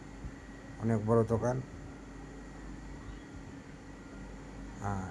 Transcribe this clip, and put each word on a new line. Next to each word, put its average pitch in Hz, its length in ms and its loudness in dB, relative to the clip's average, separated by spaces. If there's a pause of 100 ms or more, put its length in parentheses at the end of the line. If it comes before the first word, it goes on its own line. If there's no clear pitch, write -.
(840)
অনেক 113 160 8 (100)
বড় 117 120 12 (120)
দোকান। 120 240 6 (3250)
হ্যাঁ, 98 300 2